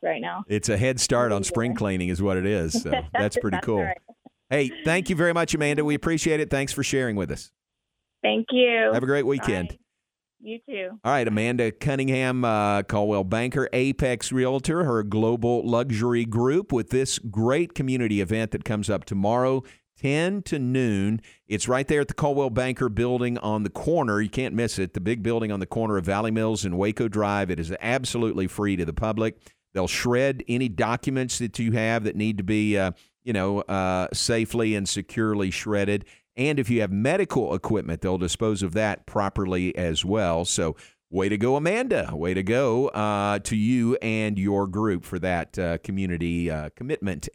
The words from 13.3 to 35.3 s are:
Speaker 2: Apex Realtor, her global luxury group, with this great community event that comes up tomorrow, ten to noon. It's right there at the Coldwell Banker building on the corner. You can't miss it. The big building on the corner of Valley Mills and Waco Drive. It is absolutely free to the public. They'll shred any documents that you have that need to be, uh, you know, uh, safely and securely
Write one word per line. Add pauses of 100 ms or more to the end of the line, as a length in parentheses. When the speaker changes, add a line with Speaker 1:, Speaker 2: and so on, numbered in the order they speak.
Speaker 2:
Apex
Realtor,
her
global
luxury
group,
with
this
great
community
event
that
comes
up
tomorrow, (340)
ten
to
noon. (280)
It's
right
there
at
the
Coldwell
Banker
building
on
the
corner.
You
can't
miss
it.
The
big
building
on
the
corner
of
Valley
Mills
and
Waco
Drive.
It
is
absolutely
free
to
the
public. (340)
They'll
shred
any
documents
that
you
have
that
need
to
be,
uh, (320)
you
know,
uh,
safely
and
securely